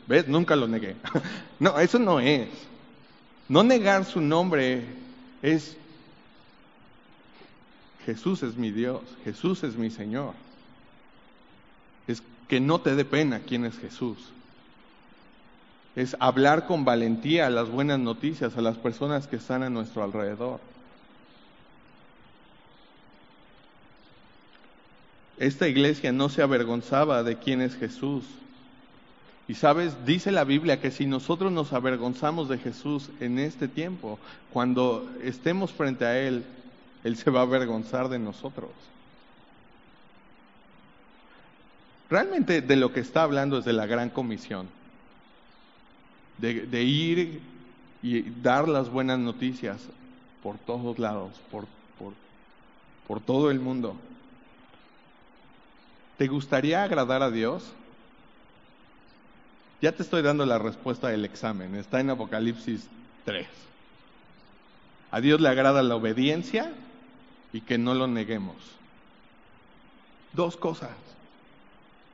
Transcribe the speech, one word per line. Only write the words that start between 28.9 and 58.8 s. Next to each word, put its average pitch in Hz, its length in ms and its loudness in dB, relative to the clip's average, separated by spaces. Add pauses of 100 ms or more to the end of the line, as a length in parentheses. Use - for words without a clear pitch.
Y, 113 80 -8
¿sabes? 156 400 4 (120)
Dice 175 260 2
la 165 120 4
Biblia 139 360 2
que 135 100 -2
si 139 160 -2
nosotros 170 460 0
nos 147 200 -2
avergonzamos 131 760 -2
de 131 100 -2
Jesús 143 520 -8 (100)
en 123 180 -2
este 147 300 -4
tiempo, 151 500 -8 (340)
cuando 123 580 0 (120)
estemos 170 500 -2
frente 127 340 -2
a 120 120 0
Él, 127 260 -2 (580)
Él 117 140 -2
se - 140 0
va 127 100 6
a - 20 6
avergonzar 127 680 0
de 127 100 -4
nosotros. 113 520 -10 (3500)
Realmente 190 540 2
de 135 140 6
lo 123 160 4
que 127 80 -4
está 143 220 2
hablando 139 360 2
es 104 60 -4
de 120 80 2
la 110 140 2
gran 120 220 0
comisión. 107 600 -6 (1700)
De, 117 280 -4
de 120 160 -2
ir 160 600 0 (600)
y 120 200 0 (180)
dar 127 280 2
las 135 200 2
buenas 131 300 0
noticias 120 640 -4 (640)
por 101 160 -8
todos 120 400 -6
lados, 104 420 -6 (100)
por, 104 160 -12 (320)
por, 101 160 -14 (920)
por 107 140 -6
todo 135 300 2
el 135 100 0
mundo. 123 360 -4 (2250)
¿Te 135 120 2
gustaría 143 540 0
agradar 131 400 0
a 131 80 2
Dios? 117 420 -4 (2000)